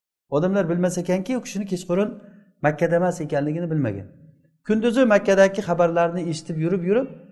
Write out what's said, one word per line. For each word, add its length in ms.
Odamlar 360
bilmas 300
ekanki, 380
u 60
kishini 240
kechqurun 440
Makkada 340
emas 240
ekanligini 500
bilmagan. 380
Kunduzi 360
Makkadagi 560
xabarlarni 640
eshitib 360
yurib, 260
yurib, 240